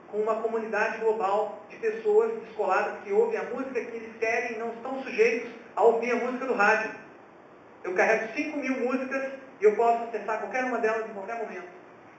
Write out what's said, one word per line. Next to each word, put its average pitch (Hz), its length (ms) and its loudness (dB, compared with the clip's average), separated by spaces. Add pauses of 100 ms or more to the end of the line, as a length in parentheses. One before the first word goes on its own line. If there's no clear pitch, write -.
(120)
com 208 80 -2
uma 220 220 0
comunidade 226 580 -2
global 208 680 0
de - 80 -16
pessoas 214 640 4
descoladas 190 640 0
que 202 80 -6
ouvem 220 260 4
a 190 60 -2
música 262 300 -6
que 226 220 -6
eles 226 220 -12
querem 226 360 0
e 214 60 -6
não 233 140 -4
estão 262 300 -8
sujeitos 233 480 2 (240)
a 190 80 4
ouvir 233 280 6
a 240 40 2
música 254 300 -2
do 247 80 0
rádio. 214 380 4 (920)
Eu - 100 -4
carrego 220 400 2
cinco 294 240 -4
mil 254 220 -2
músicas 262 540 -2 (260)
e 196 60 0
eu 208 100 8
posso 233 280 4
acessar 214 360 -4
qualquer 233 240 -4
uma 254 140 -2
delas 220 320 0
em 196 40 -12
qualquer 196 220 -10
momento. 180 320 -10 (520)